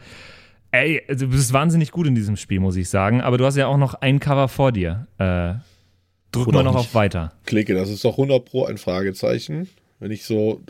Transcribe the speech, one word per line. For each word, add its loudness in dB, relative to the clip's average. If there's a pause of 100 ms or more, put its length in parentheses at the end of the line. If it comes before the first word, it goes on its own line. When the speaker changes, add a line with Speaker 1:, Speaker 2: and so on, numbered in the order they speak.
(720)
Speaker 1:
ey, 0
du -4
bist 2
wahnsinnig 2
gut -2
in 4
diesem 0
Spiel, -2
muss 0
ich -2
sagen. 2
Aber 0
du 2
hast 0
ja 2
auch 0
noch 0
ein 0
Cover 0
vor 0
dir. -2 (120)
Äh, 0 (800)
drücken 0
Speaker 2:
Oder 4
Speaker 1:
wir 6
Speaker 2:
auch 2
Speaker 1:
noch 2
Speaker 2:
nicht. -2
Speaker 1:
auf -14
Weiter. 0 (120)
Speaker 3:
Klicke, 0
das -2
ist -8
doch 0
hundert 2
pro -2
ein -6
Fragezeichen. -4 (320)
Wenn -10
ich -10
so, -2